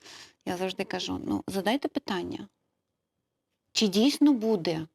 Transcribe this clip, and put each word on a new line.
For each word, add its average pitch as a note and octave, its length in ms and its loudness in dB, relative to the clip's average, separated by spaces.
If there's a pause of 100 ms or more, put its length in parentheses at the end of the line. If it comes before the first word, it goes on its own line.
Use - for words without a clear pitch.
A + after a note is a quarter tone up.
(440)
Я F#3 120 -4
завжди F#3 280 -4
кажу, F#3 400 -6
ну, - 220 -2
задайте G3 420 -2
питання, F3+ 600 -8 (1200)
чи A3 160 2
дійсно C#4 440 6
буде F3+ 640 0